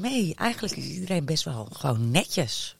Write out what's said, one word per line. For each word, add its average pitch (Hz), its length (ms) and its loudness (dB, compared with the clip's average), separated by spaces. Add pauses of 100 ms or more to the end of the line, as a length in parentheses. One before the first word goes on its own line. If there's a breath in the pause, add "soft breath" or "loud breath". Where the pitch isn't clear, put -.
mee. 214 360 2
Eigenlijk - 400 -2
is 135 100 -6
iedereen 180 380 -2
best 156 200 0
wel 113 280 -6
gewoon 117 380 2
netjes - 680 0